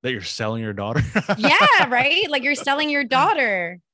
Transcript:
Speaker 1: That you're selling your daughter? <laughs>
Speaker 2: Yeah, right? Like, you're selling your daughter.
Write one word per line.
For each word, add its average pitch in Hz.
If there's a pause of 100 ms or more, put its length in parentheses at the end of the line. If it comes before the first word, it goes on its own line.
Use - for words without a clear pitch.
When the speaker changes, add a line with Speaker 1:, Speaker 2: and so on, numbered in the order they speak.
Speaker 1:
That 127
you're 110
selling 110
your 110
daughter? 104 (200)
<laughs> -
Speaker 2:
Yeah, 403
right? 277
Like, 277
you're 285
selling 285
your 285
daughter. 226 (140)